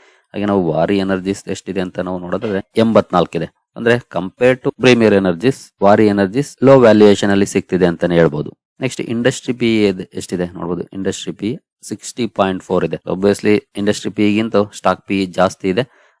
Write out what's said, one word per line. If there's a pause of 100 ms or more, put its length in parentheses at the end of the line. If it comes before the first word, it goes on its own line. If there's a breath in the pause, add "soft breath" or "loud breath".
(340 soft breath)
ಹಾಗೆ
ನಾವು
ವಾರಿ
ಎನರ್ಜೀಸ್
ಎಷ್ಟಿದೆ
ಅಂತ
ನಾವು
ನೋಡಿದ್ರೆ
ಎಂಬತ್ನಾಲ್ಕು
ಇದೆ. (260)
ಅಂದ್ರೆ
compare
to
ಪ್ರೀಮಿಯರ್
ಎನರ್ಜೀಸ್,
ವಾರಿ
ಎನರ್ಜೀಸ್
ಲೋ
ವ್ಯಾಲ್ಯೂಯೇಷನ್
ಅಲ್ಲಿ
ಸಿಗ್ತಿದೆ
ಅಂತಾನೆ
ಹೇಳ್ಬೋದು. (280)
ನೆಕ್ಸ್ಟ್
ಇಂಡಸ್ಟ್ರಿ
ಪಿ
ಇ (220)
ಎಷ್ಟಿದೆ
ನೋಡ್ಬೋದು. (100)
ಇಂಡಸ್ಟ್ರಿ
ಪಿ
ಇ (260)
ಸಿಕ್ಸ್ಟಿ
ಪಾಯಿಂಟ್
ಫೋರ್
ಇದೆ.
Obviously (140)
ಇಂಡಸ್ಟ್ರಿ
ಪಿ
ಇ
ಗಿಂತ
ಸ್ಟಾಕ್
ಪಿ
ಇ
ಜಾಸ್ತಿ
ಇದೆ. (380 soft breath)